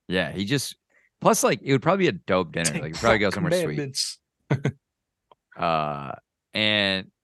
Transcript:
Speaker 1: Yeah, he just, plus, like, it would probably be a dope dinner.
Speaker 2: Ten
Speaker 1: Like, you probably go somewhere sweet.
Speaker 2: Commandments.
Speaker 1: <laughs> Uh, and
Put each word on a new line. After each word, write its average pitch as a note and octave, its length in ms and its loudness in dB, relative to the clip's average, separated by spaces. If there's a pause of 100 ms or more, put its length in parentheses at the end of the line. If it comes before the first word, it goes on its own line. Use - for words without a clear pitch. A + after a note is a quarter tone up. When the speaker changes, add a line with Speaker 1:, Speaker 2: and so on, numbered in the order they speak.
Speaker 1:
Yeah, F2 260 -2
he F#2+ 120 -4
just, C3 320 -4 (440)
plus, G#3 220 4
like, G3+ 200 2
it C#3 100 -2
would C3 100 2
probably F#3 220 2
be D#3+ 40 4
a A#2+ 40 2
dope F#2 400 -2
dinner. E2 180 -2
Speaker 2:
Ten E2 120 -6
Speaker 1:
Like, D#2 120 -8
you - 60 -10
probably A2+ 180 4
go G2 120 2
somewhere E2 220 -2
sweet. - 100 2
Speaker 2:
Commandments. D#2+ 560 -6 (320)
Speaker 1:
<laughs> C#3+ 80 0 (1000)
Uh, D2+ 560 -2 (400)
and G#2 540 0 (180)